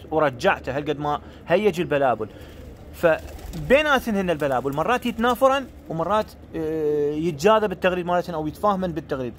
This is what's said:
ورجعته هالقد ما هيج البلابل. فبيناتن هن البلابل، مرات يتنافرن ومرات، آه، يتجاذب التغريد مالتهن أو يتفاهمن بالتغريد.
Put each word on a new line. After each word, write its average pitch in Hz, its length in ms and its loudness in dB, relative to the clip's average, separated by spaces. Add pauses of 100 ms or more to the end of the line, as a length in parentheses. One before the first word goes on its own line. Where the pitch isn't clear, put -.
(100)
ورجعته 143 680 0
هالقد 147 220 -2
ما 147 220 -2 (280)
هيج 185 320 2
البلابل. 135 480 0 (680)
فبيناتن 220 1200 2
هن 185 140 0
البلابل، 139 460 0
مرات 233 300 0
يتنافرن 247 600 2 (220)
ومرات، 180 380 0 (300)
آه، 151 560 0
يتجاذب 180 600 4
التغريد 180 340 0
مالتهن 175 280 0
أو 156 120 -4
يتفاهمن 185 460 0
بالتغريد. 131 460 -6